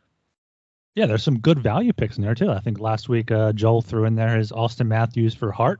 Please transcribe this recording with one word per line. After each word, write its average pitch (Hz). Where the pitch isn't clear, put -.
Yeah, 208
there's 107
some 131
good 151
value 139
picks -
in 104
there, 104
too. 196
I 95
think 101
last 110
week, 117
uh, 110
Joel 113
threw 110
in 110
there 113
his 107
Austin 117
Matthews 113
for 107
Hart 131